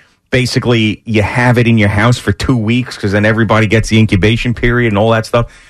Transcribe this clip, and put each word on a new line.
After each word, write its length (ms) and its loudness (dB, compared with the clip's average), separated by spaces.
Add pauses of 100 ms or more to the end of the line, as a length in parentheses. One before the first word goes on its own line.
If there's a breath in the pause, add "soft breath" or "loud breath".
(300 soft breath)
basically 760 0
you 160 0
have 360 0
it 100 2
in 100 4
your 120 2
house 280 0
for 160 -4
two 240 -2
weeks 400 -4
'cause 160 -4
then 120 0
everybody 420 0
gets 220 0
the 80 2
incubation 560 2
period 360 -2
and 80 -2
all 140 2
that 140 0
stuff. 260 -2 (180 loud breath)